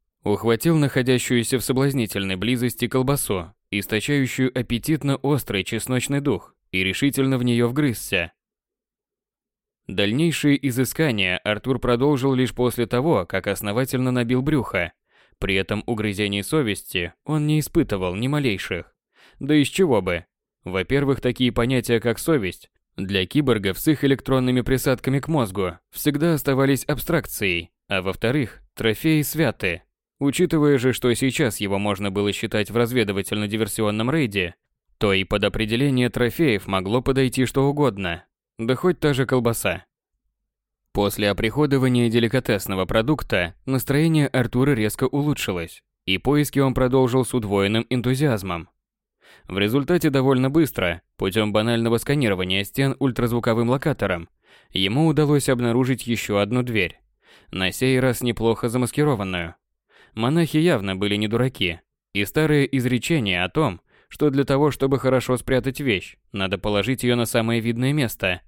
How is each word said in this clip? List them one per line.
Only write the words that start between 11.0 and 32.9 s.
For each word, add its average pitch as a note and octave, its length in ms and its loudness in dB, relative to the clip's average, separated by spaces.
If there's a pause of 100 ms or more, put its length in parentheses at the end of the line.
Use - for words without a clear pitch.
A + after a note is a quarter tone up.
Артур G#2+ 420 -2
продолжил C3 540 2
лишь B2+ 200 0
после A#2+ 340 0
того, B2 380 0
как F#2+ 220 -4
основательно B2+ 640 -2
набил B2 300 0
брюхо. A2+ 520 -2 (460)
При F#2+ 160 0
этом G2+ 300 -2
угрызений G#2 580 -2
совести G2 720 -4 (100)
он D3+ 240 -2
не D3+ 120 2
испытывал G2+ 560 -2
ни A#2 120 -4
малейших. A2+ 640 -4 (460)
Да C#3+ 160 2
из C#3+ 120 4
чего C3+ 340 2
бы? F2 240 -2 (380)
Во-первых, B2+ 580 0
такие B2 300 0
понятия, A#2+ 480 0
как A2+ 200 -2
совесть, A2+ 500 -2 (280)
для F#2+ 300 0
киборгов G#2+ 520 0
с - 80 -8
их D3+ 160 2
электронными B2+ 580 2
присадками C3 580 0
к - 80 -8
мозгу G2 500 -2 (140)
всегда D3 420 0
оставались C3+ 520 2
абстракцией – G2+ 840 -2 (180)
а F#2+ 140 -2
во-вторых, A2 600 -2 (120)
трофеи D3+ 480 2
святы. A2 600 -2 (360)
Учитывая D3 600 2
же, B2 140 2
что B2 200 0
сейчас C3 460 -2
его G2 180 -2
можно G2+ 320 -2
было G2+ 240 0
считать G#2 380 -4
в G2+ 40 -2
разведывательно-диверсионном G#2+ 1400 0